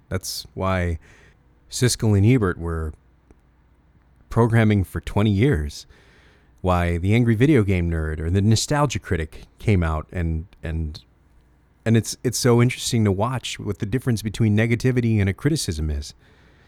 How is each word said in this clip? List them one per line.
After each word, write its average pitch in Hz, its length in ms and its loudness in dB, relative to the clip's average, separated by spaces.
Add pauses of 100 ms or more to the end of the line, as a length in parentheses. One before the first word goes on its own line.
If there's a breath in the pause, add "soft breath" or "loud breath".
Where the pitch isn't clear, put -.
That's - 460 -8
why 92 440 -2 (720 soft breath)
Siskel 113 460 0
and 98 80 4
Ebert 110 340 2
were 80 360 -6 (1400)
programming 110 520 4
for - 200 -6
twenty 107 280 0
years. 95 540 0 (800 soft breath)
Why 87 340 0
the 95 180 0
Angry 117 220 2
Video 127 260 4
Game 92 260 0
Nerd 80 300 -4
or 82 100 -4
the 98 140 2
Nostalgia 139 560 0
Critic - 440 -6 (180)
came 92 240 2
out 78 260 -4
and, 82 360 -4 (180)
and, 80 360 -8 (840)
and 113 120 2
it's, - 280 -2
it's 123 140 -2
so 120 220 4
interesting 120 440 0
to 101 80 2
watch 113 480 -6
what 104 180 -8
the 107 80 -8
difference 117 340 -2
between 107 360 0
negativity 117 640 2
and 98 80 2
a 95 60 -2
criticism 82 560 -4
is. 71 220 -8 (560 soft breath)